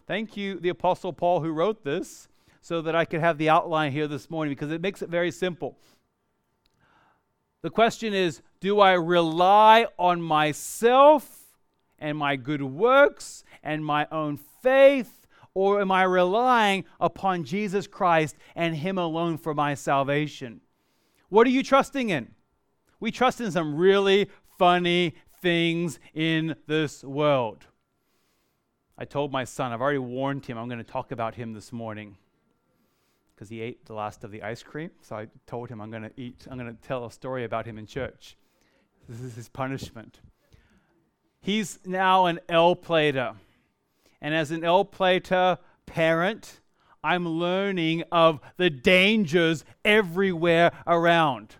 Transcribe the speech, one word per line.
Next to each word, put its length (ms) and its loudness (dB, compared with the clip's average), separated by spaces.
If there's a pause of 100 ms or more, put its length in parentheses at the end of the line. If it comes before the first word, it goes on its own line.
thank 280 -8
you, 220 -8
the 120 -2
Apostle 420 -4
Paul, 280 0
who 120 -6
wrote 320 -2
this, 420 -8 (360)
so 200 -6
that 140 -2
I 80 2
could 160 -6
have 180 0
the 120 2
outline 420 2
here 160 -4
this 200 -10
morning, 280 -6
because 160 -8
it 80 -8
makes 220 -6
it 60 -10
very 220 -2
simple. 480 -6 (1800)
The 80 -8
question 420 0
is, 300 -2 (160)
do 220 2
I 140 8
rely 920 6 (140)
on 200 0
myself 1200 2 (560)
and 200 -6
my 180 0
good 260 -6
works 840 0 (180)
and 220 -6
my 260 -2
own 260 -6
faith, 880 2 (280)
or 260 0
am 100 -2
I 120 4
relying 840 2 (160)
upon 440 -2
Jesus 420 -4
Christ 500 0 (180)
and 200 -4
him 240 -4
alone 400 -4
for 160 -6
my 200 -2
salvation? 840 -4 (680)
What 180 6
are 40 0
you 120 0
trusting 480 0
in? 240 -6 (680)
We 100 -6
trust 300 0
in 120 -4
some 240 -4
really 520 4 (300)
funny 560 2 (260)
things 580 -2 (140)
in 440 -2 (100)
this 380 -4
world. 640 -2 (1300)
I 60 -10
told 280 -8
my 120 -4
son, 280 -8
I've 80 -8
already 180 -2
warned 460 -6
him, 140 -12
I'm 100 -10
gonna 160 -12
talk 260 -12
about 260 -8
him 180 -12
this 180 -18
morning, 460 -14 (1200)
'cause 120 -20
he 140 -12
ate 240 -14
the 80 -18
last 300 -10
of 60 -16
the 120 -16
ice 220 -12
cream. 260 -14 (100)
So 160 -16
I 120 -12 (180)
told 240 -12
him, 100 -16
"I'm 120 -16
gonna 240 -14
eat, 340 -18
I'm 80 -16
gonna 160 -14
tell 320 -10
a 40 -14
story 340 -10
about 220 -8
him 120 -16
in 80 -16
church. 500 -14 (720)
This 120 -16
is 160 -14
his 120 -18
punishment." 720 -12 (1200)
He's 440 -6
now 400 2
an 240 -2
L 260 4
plater. 600 -2 (880)
And 120 -4
as 160 -2
an 140 -6
L 180 4
plater 760 0 (260)
parent, 760 -2 (420)
I'm 260 -2
learning 840 -2
of 300 4 (160)
the 140 2
dangers 960 2 (180)
everywhere 880 2 (140)
around. 720 2